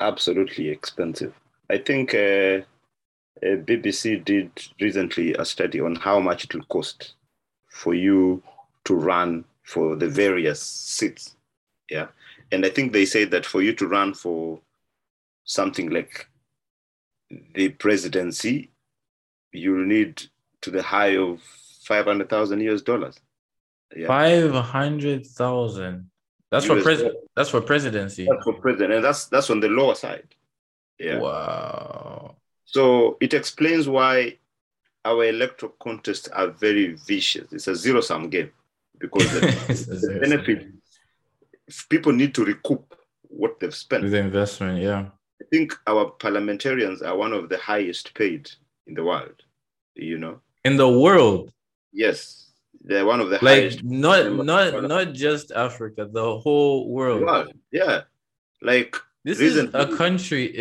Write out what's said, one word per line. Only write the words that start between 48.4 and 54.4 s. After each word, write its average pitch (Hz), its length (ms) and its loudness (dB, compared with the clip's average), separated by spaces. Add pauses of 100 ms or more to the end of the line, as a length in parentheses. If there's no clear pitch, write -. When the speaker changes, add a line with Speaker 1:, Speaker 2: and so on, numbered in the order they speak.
Speaker 1:
in 80 80 -18
the 82 80 -6
world, - 400 -4 (540)
you 82 220 -8
know? 80 220 -12 (240)
Speaker 2:
In 135 120 4
the 135 120 6
world? 123 640 6 (420)
Speaker 1:
Yes. - 580 -4 (320)
They're 98 240 0
one 120 140 4
of 95 100 -2
the 95 120 2
Speaker 2:
Like, 135 200 10
Speaker 1:
highest - 200 -4
Speaker 2:
not, 143 420 4
Speaker 1:
members 104 160 -2